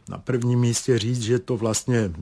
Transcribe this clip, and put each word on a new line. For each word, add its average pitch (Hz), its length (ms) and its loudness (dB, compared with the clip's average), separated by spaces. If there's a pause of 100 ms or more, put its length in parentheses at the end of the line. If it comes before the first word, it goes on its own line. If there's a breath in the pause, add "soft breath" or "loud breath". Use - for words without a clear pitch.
na - 100 -10
prvním 123 420 0
místě 120 380 2
říct, 120 240 -2
že 117 160 2
to 123 180 -4
vlastně 110 640 0